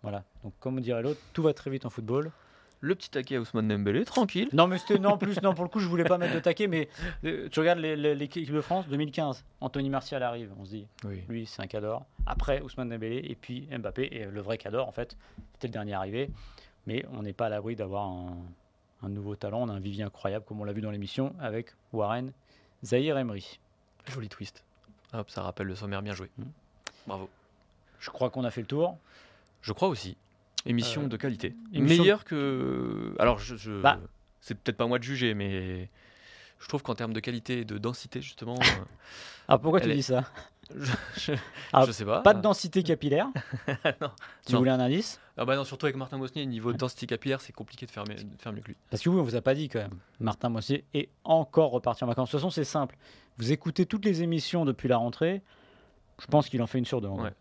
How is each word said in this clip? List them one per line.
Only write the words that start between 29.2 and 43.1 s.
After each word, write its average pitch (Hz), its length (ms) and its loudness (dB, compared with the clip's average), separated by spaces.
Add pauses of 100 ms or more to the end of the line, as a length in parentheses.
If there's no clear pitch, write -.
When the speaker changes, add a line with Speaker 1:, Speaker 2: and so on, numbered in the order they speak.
Speaker 2:
Je - 120 -6
crois 190 160 2
aussi. 95 280 -6 (480)
Émission 120 380 0
Speaker 1:
Euh, 143 40 0
Speaker 2:
de 113 100 -4
qualité. 113 380 -4 (160)
Speaker 1:
émission 165 320 8
Speaker 2:
Meilleure 202 200 8
que, 131 960 -2
alors, 117 180 8
je, - 180 -8
je, 104 260 -6
Speaker 1:
Bah. 139 180 6 (400)
Speaker 2:
c'est - 160 -6
peut-être - 220 -2
pas 120 100 2
moi 123 100 2
de 120 60 -2
juger, 123 320 0
mais 95 540 -4 (720)
je - 80 -18
trouve 143 160 -2
qu'en 120 120 -2
termes 113 180 -4
de 110 60 -2
qualité 120 400 -4
et 113 60 -4
de 107 120 -6
densité, 123 440 -6
justement, 123 340 -10
Speaker 1:
<laughs> 123 40 -4
Speaker 2:
euh, 98 240 4 (640)
Speaker 1:
Ah, 135 120 10
pourquoi 160 200 6
Speaker 2:
elle - 60 0
Speaker 1:
tu 113 60 4
Speaker 2:
est - 40 2
Speaker 1:
dis 139 80 2
ça ? 127 200 2 (540)
Speaker 2:
Je, 139 140 -2 (260)
je, - 160 -2 (400)
Speaker 1:
Ah, 135 120 10
Speaker 2:
je 120 60 2
sais 107 140 -4
pas. 110 160 2
Speaker 1:
pas 214 120 12
de 202 80 2
densité 190 420 2
capillaire. 156 440 2 (400)